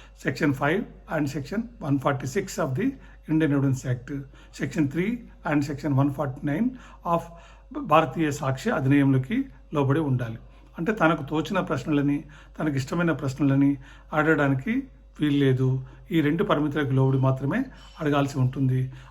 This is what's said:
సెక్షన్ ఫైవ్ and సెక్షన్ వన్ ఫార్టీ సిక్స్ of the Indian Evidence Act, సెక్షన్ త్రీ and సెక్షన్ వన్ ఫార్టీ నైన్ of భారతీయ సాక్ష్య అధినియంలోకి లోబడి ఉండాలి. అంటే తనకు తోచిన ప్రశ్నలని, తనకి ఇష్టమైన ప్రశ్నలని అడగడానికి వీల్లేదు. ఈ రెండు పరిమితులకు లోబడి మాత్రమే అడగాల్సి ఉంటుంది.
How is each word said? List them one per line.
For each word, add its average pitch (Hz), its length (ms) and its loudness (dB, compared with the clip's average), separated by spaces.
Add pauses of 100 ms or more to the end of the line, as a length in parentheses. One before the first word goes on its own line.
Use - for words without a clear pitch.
(220)
సెక్షన్ 156 320 0
ఫైవ్ 156 300 0 (320)
and 147 100 0
సెక్షన్ 156 360 -4 (200)
వన్ 143 160 0
ఫార్టీ 135 280 -2
సిక్స్ 190 340 -4
of 156 80 0
the 185 220 -2 (400)
Indian 156 220 2
Evidence 135 340 0
Act, 139 340 -6 (380)
సెక్షన్ 151 300 0
త్రీ 196 340 -2 (300)
and 147 100 2
సెక్షన్ 143 320 -2
వన్ 139 200 4
ఫార్టీ - 320 -4
నైన్ 202 240 0 (440)
of 170 60 2 (600)
భారతీయ 156 500 2
సాక్ష్య 135 400 -4
అధినియంలోకి 139 760 2 (300)
లోబడి 143 260 2
ఉండాలి. 120 380 -2 (400)
అంటే 175 140 0
తనకు 160 300 2
తోచిన 156 380 -2
ప్రశ్నలని, 143 640 0 (360)
తనకి 151 160 -2
ఇష్టమైన 170 360 0
ప్రశ్నలని 139 640 2 (360)
అడగడానికి 151 680 2 (380)
వీల్లేదు. 131 640 2 (260)
ఈ 165 100 2
రెండు 151 240 2
పరిమితులకు 147 460 0
లోబడి 135 280 4
మాత్రమే 139 460 0 (360)
అడగాల్సి 143 380 0
ఉంటుంది. 131 540 0 (180)